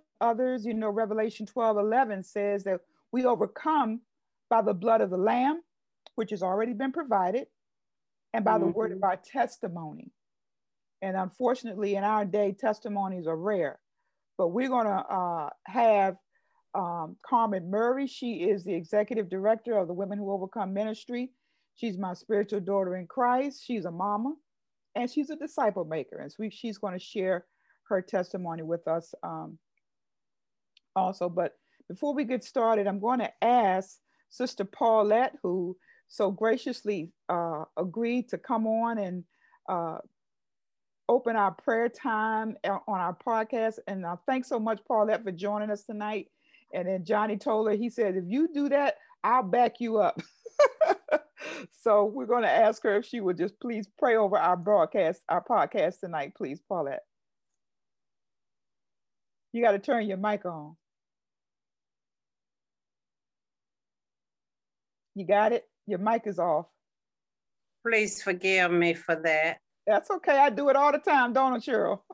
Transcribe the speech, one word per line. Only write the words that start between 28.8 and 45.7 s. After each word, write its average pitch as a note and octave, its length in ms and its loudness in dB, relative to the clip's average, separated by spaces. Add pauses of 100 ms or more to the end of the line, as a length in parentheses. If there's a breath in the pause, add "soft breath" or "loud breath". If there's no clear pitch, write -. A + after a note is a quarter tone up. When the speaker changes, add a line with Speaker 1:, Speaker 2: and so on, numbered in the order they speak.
Speaker 1:
us, E3 340 -4
um, D#3+ 380 -10 (1400)
also. F#3+ 320 -2
But E3+ 300 -4 (320 soft breath)
before D4 240 -4
we C#4+ 100 -2
get A#3+ 200 -4
started, A3+ 440 0
I'm G3+ 140 -4
gonna A#3 400 -2
ask G3+ 580 2 (300)
Sister - 340 -6
Paulette, A3 800 2
who F3+ 340 -4 (300 soft breath)
so G3+ 240 0
graciously, G#3 800 -2 (160)
uh, E3 380 -2 (100)
agreed A#3 540 -2
to F3+ 80 -6
come A3+ 300 -2
on A3+ 300 0
and, F3+ 280 -6 (420 soft breath)
uh, E3+ 320 -4 (1120)
open A#3 260 2
our G3+ 160 4
prayer A#3 380 0
time A3 760 -2
on G3 360 -2
our F3 120 -2
podcast. A3 760 -2
And, F#3+ 180 -8
uh, E3+ 100 -6 (100)
thanks C4 220 -2
so C4 120 -4
much, A3 260 -4
Paulette, A3 380 2
for G3 100 -6
joining G#3 360 -4
us G#3 140 -6